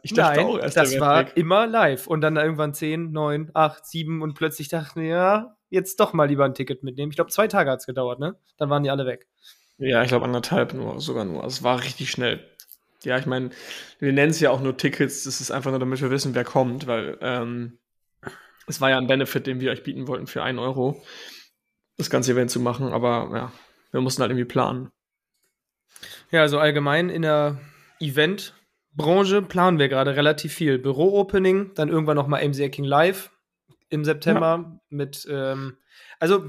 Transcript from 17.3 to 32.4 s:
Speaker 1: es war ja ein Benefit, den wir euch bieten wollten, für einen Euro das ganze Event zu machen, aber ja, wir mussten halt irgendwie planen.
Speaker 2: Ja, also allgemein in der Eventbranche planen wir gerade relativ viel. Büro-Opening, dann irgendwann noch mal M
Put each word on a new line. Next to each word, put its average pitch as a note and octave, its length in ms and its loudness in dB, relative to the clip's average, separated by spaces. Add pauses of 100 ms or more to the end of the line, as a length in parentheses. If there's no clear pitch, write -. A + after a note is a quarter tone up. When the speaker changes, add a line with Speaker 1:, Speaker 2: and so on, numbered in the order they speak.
Speaker 1:
es - 140 -8
war C3+ 80 4
ja C3 80 4
ein C3 80 -2
Benefit, C3 400 0
den C3 140 -4
wir B2+ 120 0
euch - 120 -8
bieten C3 240 -8
wollten, C3 180 -8
für - 160 -8
einen B2+ 160 -4
Euro C3 460 -2 (920)
das - 120 -6
ganze B2+ 220 0
Event B2 180 2
zu B2 100 -4
machen, A#2+ 340 -4
aber A#2+ 380 0
ja, B2 200 -6 (400)
wir C3 100 -2
mussten B2+ 200 -2
halt A#2+ 100 0
irgendwie B2 140 0
planen. B2+ 440 -2 (1400)
Speaker 2:
Ja, E3 100 4
also D3 160 4
allgemein D3 520 2
in E3 120 -4
der D3 380 2 (400)
Eventbranche E3+ 1400 0
planen F3+ 340 4
wir C#3 100 4
gerade C3+ 280 0
relativ D3 380 2
viel. C#3 260 2
Büro-Opening, F#3+ 960 2
dann D3+ 140 0
irgendwann D#3 260 2
noch C#3 120 2
mal C#3+ 120 0
M C#3+ 140 0